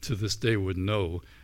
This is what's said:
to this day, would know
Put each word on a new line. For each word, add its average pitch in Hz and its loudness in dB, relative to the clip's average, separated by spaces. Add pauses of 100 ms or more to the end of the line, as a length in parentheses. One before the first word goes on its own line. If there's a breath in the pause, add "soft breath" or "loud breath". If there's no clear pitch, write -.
to - -2
this 98 -2
day, 113 2
would 95 0
know 92 0 (220 loud breath)